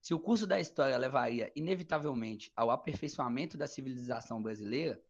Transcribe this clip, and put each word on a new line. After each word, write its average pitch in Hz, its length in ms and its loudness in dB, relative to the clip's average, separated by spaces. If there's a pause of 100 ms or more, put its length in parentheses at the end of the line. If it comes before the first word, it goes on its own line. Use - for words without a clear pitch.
Se - 120 -2
o 160 60 2
curso 208 280 4
da 190 120 4
história 135 380 2
levaria 120 580 2
inevitavelmente 147 1000 -2
ao 117 160 4
aperfeiçoamento 143 880 -2
da 143 100 -2
civilização 123 760 -6
brasileira 110 580 -2 (100)